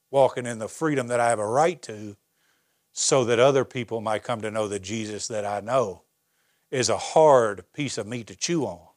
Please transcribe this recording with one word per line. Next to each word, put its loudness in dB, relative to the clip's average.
walking 2
in -8
the -6
freedom -2
that 0
I 2
have 2
a -2
right 0
to -14
so 2
that 2
other 6
people -6
might -2
come -4
to -6
know -2
the -4
Jesus -8
that -6
I -4
know -2
is 0
a 0
hard 4
piece -6
of -8
meat -10
to -16
chew -2
on. -12